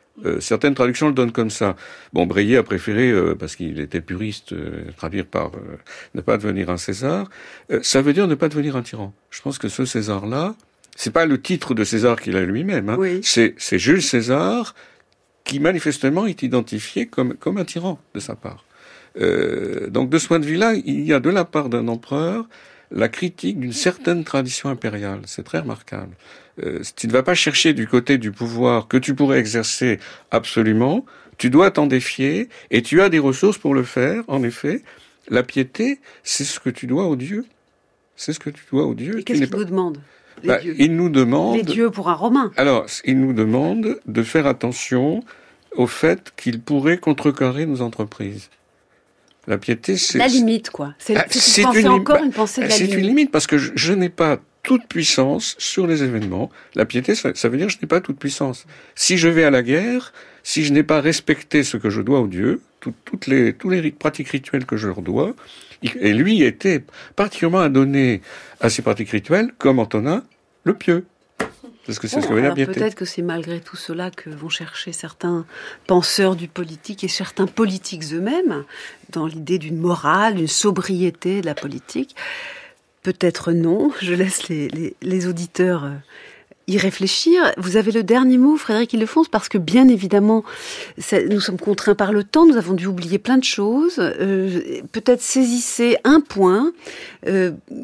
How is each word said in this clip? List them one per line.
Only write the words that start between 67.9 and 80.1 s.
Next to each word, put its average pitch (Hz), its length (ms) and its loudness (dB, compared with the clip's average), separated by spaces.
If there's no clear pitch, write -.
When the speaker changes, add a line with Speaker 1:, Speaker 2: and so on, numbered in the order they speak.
Speaker 1:
à 117 80 2
ces - 120 -2
pratiques 107 280 -2
rituelles, 180 480 0
comme 131 220 4
Antonin 123 440 -2
le 185 100 2
Pieux. 175 320 0
Parce 107 140 -8
que 113 80 -8
c'est 104 80 -6
Speaker 2:
Bon, 294 60 0
Speaker 1:
ce - 80 -2
que 127 40 0
veut 110 60 4
dire 127 60 2
Speaker 2:
alors 143 100 2
Speaker 1:
piété. 139 160 0
Speaker 2:
peut-être 214 240 -2
que - 80 -10
c'est 180 180 -8
malgré 170 380 -6
tout - 160 -18
cela 180 340 -8
que - 200 -16
vont 151 180 -14
chercher 165 460 -10
certains 165 520 -6
penseurs 185 520 2
du 170 100 -10
politique 175 560 -10
et 185 60 -4
certains 190 380 -2
politiques 190 640 -4
eux-mêmes, 202 500 -2
dans 156 180 -4
l'idée 160 300 -4
d'une 156 200 -6
morale, 175 580 2